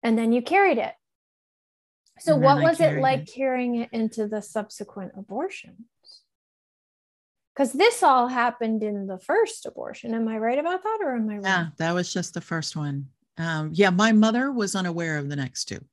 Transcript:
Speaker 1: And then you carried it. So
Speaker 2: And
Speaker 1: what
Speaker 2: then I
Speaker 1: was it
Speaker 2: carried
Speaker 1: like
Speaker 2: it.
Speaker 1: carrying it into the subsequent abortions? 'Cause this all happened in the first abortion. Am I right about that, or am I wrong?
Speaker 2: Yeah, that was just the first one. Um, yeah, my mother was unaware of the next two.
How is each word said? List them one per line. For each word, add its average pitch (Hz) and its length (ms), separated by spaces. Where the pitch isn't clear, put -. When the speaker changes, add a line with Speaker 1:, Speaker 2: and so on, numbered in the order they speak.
Speaker 1:
And 226 140
then 226 160
you 240 80
carried 339 380
it. - 160
So 320 140
Speaker 2:
And 285 100
Speaker 1:
what 269 120
Speaker 2:
then 285 80
I 320 60
Speaker 1:
was 330 100
it 330 100
Speaker 2:
carried 254 140
Speaker 1:
like 262 160
Speaker 2:
it. - 160
Speaker 1:
carrying 254 400
it 233 160
into 220 360
the 214 140
subsequent 208 720
abortions? 233 720
'Cause 262 180
this 427 280
all 262 260
happened 233 540
in 208 240
the 185 140
first 427 480
abortion. - 480
Am 226 120
I 220 120
right 233 180
about 349 240
that, 440 220
or 269 120
am 220 140
I 208 40
wrong? 208 100
Speaker 2:
Yeah, 180 240
that 165 160
was 180 180
just 180 220
the 170 80
first - 340
one. 143 340
Um, 160 360
yeah, 190 180
my 208 200
mother 220 400
was 202 240
unaware 170 420
of 143 120
the 147 60
next 131 300
two. - 280